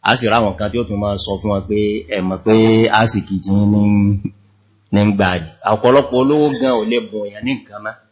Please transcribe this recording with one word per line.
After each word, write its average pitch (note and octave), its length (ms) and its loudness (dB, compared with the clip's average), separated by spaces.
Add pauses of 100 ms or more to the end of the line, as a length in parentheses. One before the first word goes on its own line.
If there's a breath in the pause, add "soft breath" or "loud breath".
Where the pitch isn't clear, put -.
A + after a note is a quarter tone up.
A G#2 120 0
sì A#2+ 120 -4
ráwọn G#2+ 280 0
kan G#2 140 -4
tí G#2+ 100 -6
ó A#2+ 40 -4
tún G#2 160 -6
máa G2+ 180 -2
sọ G2 160 -8
fún G2 180 -4
wọn G2 120 -2
pé, G#2 160 -2 (260)
"Ẹ G#2 140 -6
mọ̀ F#2+ 180 -4
pé G#2+ 160 2 (340)
àsìkí G#2+ 500 0
tí F#2 140 -8
yín G2+ 180 2
ní, G#2 120 2 (1080)
ní G2+ 80 2
ń G#2 120 4
gbà G2 200 2
ní." E2+ 160 -6 (140)
Ọ̀pọ̀lọpọ̀ B2 560 2
olówó D3 320 2
gan C3 240 -2
ò A2 100 0
lè A2+ 160 -2
bùn G#2+ 240 -10
èèyàn G2+ 220 -12
ní C3 80 -2
nǹkan G#2 280 -12
mọ́. G#2+ 140 -10 (160)